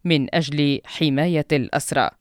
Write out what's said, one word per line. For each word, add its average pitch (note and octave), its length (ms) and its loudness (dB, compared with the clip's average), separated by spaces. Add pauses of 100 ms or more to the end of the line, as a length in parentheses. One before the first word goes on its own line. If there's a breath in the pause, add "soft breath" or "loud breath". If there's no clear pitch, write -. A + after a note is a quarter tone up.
من D#3 300 2
أجل D3 500 0
حماية D3+ 640 0
الأسرى. C3+ 580 -2 (120)